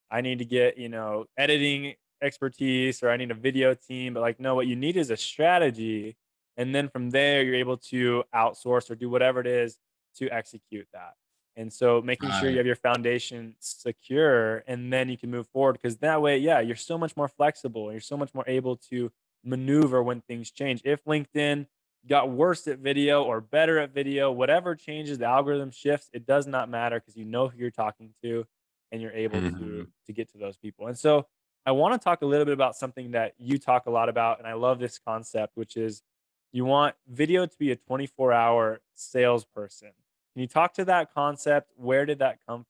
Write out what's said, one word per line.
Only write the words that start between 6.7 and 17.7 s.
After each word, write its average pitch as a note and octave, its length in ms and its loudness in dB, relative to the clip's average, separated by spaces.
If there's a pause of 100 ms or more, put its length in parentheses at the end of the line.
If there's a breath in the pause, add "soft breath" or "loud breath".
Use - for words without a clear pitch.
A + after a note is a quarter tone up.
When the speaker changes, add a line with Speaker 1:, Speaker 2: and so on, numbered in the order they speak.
Speaker 1:
then C#3+ 160 0
from B2 200 -6
there, C#3 340 4
you're B2+ 120 0
able B2+ 220 0
to B2 460 0 (100)
outsource A#2+ 560 0
or A#2 60 -10
do A#2+ 140 -6
whatever B2+ 320 2
it B2 60 -2
is A#2+ 300 -2 (400)
to C3 120 -6
execute A2 640 -12
that. F#2+ 200 -18 (440)
And A2+ 140 -10
so A#2+ 300 2
making B2+ 300 -4
sure C3 180 0
you B2+ 60 0
Speaker 2:
Right. - 20 0
Speaker 1:
have B2 80 2
your B2 100 0
foundation A#2+ 840 -2
secure, A#2+ 1080 0
and B2 240 -8
then C3 180 0
you B2 80 -8
can A#2+ 140 -10
move A#2+ 160 -8
forward. C3+ 340 2
'Cause A2+ 160 -4
that D#3 240 2
way, C#3+ 160 4
yeah, D3 220 4
you're A#2 160 -2
so E3 220 -8
much E3 180 -4
more C#3+ 120 -2
flexible. A#2 640 -2